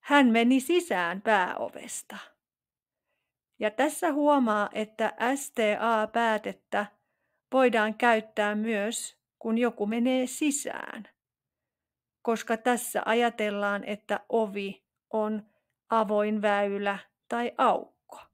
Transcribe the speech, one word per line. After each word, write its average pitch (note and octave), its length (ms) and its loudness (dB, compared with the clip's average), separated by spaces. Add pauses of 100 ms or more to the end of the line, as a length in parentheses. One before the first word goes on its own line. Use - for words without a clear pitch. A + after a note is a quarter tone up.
Hän C#4+ 260 6
meni A#3 340 4
sisään G3+ 640 0
pääovesta. - 960 -2 (1400)
Ja G#3+ 120 0
tässä D4 420 0
huomaa, C4+ 600 2
että G#3+ 400 -4 (240)
S - 140 -10
T - 80 -8 (220)
A A3 260 0
päätettä G#3+ 800 -2 (680)
voidaan A3+ 420 4
käyttää A3 600 0
myös, G#3+ 640 -4 (200)
kun A3+ 200 -2
joku A#3 280 -2
menee B3+ 400 0
sisään, - 840 -4 (1120)
koska A3+ 340 -2
tässä A#3+ 500 -2
ajatellaan, G#3 800 0
että G#3 440 -6
ovi G3+ 580 -4 (240)
on G#3+ 400 -4 (380)
avoin G#3+ 540 0
väylä G3+ 560 0 (300)
tai A#3+ 300 -4
aukko. - 600 -2 (140)